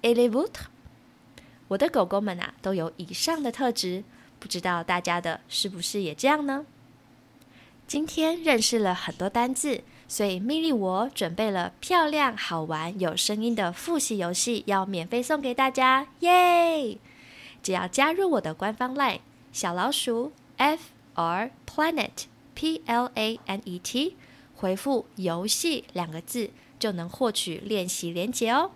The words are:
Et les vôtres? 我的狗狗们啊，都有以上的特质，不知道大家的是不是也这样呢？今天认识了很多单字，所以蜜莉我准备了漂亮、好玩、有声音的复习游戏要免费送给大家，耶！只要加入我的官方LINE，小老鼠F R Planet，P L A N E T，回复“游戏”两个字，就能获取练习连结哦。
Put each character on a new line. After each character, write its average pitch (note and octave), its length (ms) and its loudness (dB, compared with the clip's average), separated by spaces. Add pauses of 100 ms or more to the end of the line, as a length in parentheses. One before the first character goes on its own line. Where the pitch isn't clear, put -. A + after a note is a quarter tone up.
Et A#3 100 4
les A#3+ 160 6
vôtres? C#4+ 380 -2 (1000)
我 G3 80 0
的 D4 120 4
狗 A#3+ 160 4
狗 G3 160 0
们 F#3+ 180 -4
啊， - 220 -8
都 F#3+ 140 -2
有 E3 220 -2
以 F3 160 -12
上 D#4+ 280 -2
的 B3 100 -2
特 B3+ 200 0
质， F#3+ 320 -4 (400)
不 - 60 -16
知 F#3 100 -4
道 F3 240 -2
大 F3+ 160 0
家 F3 220 -2
的 E3+ 260 -4
是 - 220 -2
不 F3+ 120 -10
是 G3+ 200 -4
也 D#3 120 -4
这 B3 140 0
样 D4 180 4
呢？ C#4 200 -4 (1200)
今 D4+ 180 -2
天 D#4+ 380 0
认 C4 180 4
识 A#3 160 2
了 G3 160 2
很 - 220 -6
多 F#3 140 -2
单 B3 260 0
字， C#4 300 -2 (200)
所 - 200 -2
以 F#3+ 120 0
蜜 B3+ 220 0
莉 D#4+ 140 2
我 G3+ 420 0
准 E3 180 -2
备 A3 160 0
了 F3+ 300 -2
漂 E4+ 280 4
亮、 C#4+ 280 2
好 E3 280 -4
玩、 E3 360 -4
有 F3 160 0
声 G#3 260 0
音 A#3 140 2
的 F#3+ 160 0
复 E4+ 260 -2
习 A3+ 200 -2
游 F3 160 -2
戏 A3+ 340 0
要 F#3+ 180 2
免 F3 220 -4
费 A#3+ 160 0
送 D4+ 160 0
给 C4 140 -2
大 C4 180 2
家， C4 360 4 (120)
耶！ E4+ 800 6 (640)
只 F#3+ 100 -2
要 F3+ 160 0
加 C#4 240 4
入 F#4 200 2
我 D4+ 100 4
的 D#3 120 -4
官 G#3 220 -4
方 B3+ 180 -4
LINE， C4+ 280 0 (320)
小 F3 200 -2
老 F#3 160 0
鼠 B3+ 440 -2 (240)
F D4+ 320 0 (240)
R F3+ 380 -2 (140)
Planet，P - 1200 -4
L A#3+ 300 0
A A3 300 -2
N G3 180 -6
E F3+ 160 -8
T， D4 380 -4 (360)
回 F#3+ 220 -2
复 B3 300 -2 (100)
“游 F3+ 320 -4
戏” D#4 460 -2
两 E3+ 180 -4
个 D#3+ 80 -10
字， A3+ 300 -6 (280)
就 A3 140 0
能 E3+ 160 -6
获 A3+ 240 0
取 F3 320 -6
练 G3+ 240 -2
习 E3+ 240 -4
连 F3 180 -2
结 A#3 220 0
哦。 D#4 240 2